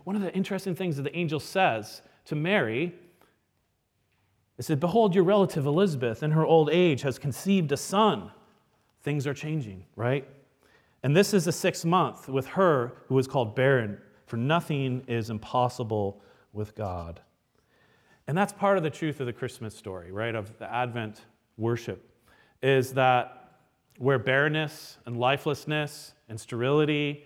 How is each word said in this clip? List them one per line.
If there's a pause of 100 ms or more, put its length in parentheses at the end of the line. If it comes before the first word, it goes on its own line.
one
of
the
interesting
things
that
the
angel
says (240)
to
Mary, (1600)
it
said,
"Behold,
your
relative
Elizabeth
in
her
old
age
has
conceived
a
son." (720)
Things
are
changing, (100)
right? (760)
"And
this
is
the
sixth
month
with
her (140)
who
is
called
barren, (240)
for
nothing
is
impossible (320)
with
God." (1040)
And
that's
part
of
the
truth
of
the
Christmas
story,
right,
of
the
Advent (320)
worship, (520)
is
that (460)
where
barrenness
and
lifelessness (160)
and
sterility